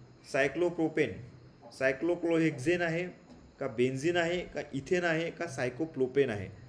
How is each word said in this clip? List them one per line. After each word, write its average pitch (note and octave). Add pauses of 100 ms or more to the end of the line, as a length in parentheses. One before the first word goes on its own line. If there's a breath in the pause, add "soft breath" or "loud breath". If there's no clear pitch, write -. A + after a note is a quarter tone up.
(320)
सायक्लोप्रोपेन. D#3 (640)
सायक्लोक्लोहेक्झेन E3
आहे E3+ (520)
का, C#3
बेन्झीन C3
आहे F3
का, - (120)
इथेन F3
आहे E3
का, -
सायक्लोप्रोपेन C3
आहे? G2+ (200 loud breath)